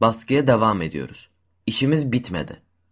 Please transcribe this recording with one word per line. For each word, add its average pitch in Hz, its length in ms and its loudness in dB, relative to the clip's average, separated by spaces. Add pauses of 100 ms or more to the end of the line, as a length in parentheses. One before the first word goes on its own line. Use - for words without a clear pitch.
Baskıya 123 460 2
devam 110 340 4
ediyoruz. 76 480 -8 (380)
İşimiz 135 440 0
bitmedi. 90 500 -6 (300)